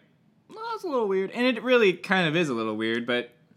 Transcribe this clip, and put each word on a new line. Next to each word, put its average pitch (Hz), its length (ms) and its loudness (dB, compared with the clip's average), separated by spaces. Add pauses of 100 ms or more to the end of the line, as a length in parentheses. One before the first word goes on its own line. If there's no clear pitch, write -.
(500)
"Well, 403 80 -18 (140)
that's 427 120 -8
a 370 40 -6
little 240 200 -2
weird," 190 220 0
and 247 160 -2
it 226 160 0
really 233 320 4
kind 185 340 0
of 151 80 0
is 170 140 0
a 120 40 -2
little 110 220 -2
weird, 113 300 -2
but 123 240 -2 (260)